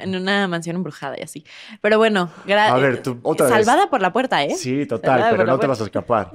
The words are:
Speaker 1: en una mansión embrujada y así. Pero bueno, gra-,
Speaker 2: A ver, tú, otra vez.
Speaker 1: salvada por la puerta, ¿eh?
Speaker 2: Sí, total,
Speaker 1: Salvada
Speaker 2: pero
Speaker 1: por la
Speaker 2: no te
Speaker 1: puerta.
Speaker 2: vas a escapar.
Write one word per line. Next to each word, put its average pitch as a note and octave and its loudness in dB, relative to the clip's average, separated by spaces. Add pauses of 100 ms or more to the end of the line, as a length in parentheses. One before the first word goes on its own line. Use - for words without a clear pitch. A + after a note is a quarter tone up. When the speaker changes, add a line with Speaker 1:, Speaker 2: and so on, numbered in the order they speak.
Speaker 1:
en F#3+ -6
una G3 -2
mansión E3+ -6
embrujada C#3+ -8
y - -10
así. - -16 (380)
Pero G#3+ 2
bueno, G#3 2 (160)
gra-, G#3 4
Speaker 2:
A B2+ 4
ver, C3 0
tú, B2 -6
otra D#3+ 2
vez. G#3+ 4
Speaker 1:
salvada D#4 2
por - 0
la F#3 0
puerta, A3+ 0
¿eh? - -4
Speaker 2:
Sí, C#3 -4
total, A#2+ -2
Speaker 1:
Salvada C3 2
Speaker 2:
pero A3 2
Speaker 1:
por - 0
la - 2
Speaker 2:
no C3 2
te - 0
Speaker 1:
puerta. - -
Speaker 2:
vas A#2+ -2
a - -6
escapar. G2+ -2